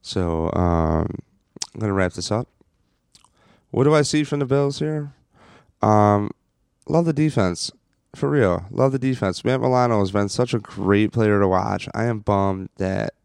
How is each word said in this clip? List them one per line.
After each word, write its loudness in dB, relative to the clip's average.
So, -2
um, 0
I'm -14
gonna -2
wrap 0
this -10
up. -4
What 0
do 4
I 4
see 0
from -4
the -2
Bills 0
here? -6
Um, 4
love 0
the 0
defense. 0
For -2
real, 2
love 0
the -4
defense. -2
Matt 0
Milano 2
has 0
been 0
such -2
a -2
great 2
player 2
to 4
watch. 0
I -2
am -4
bummed -2
that -4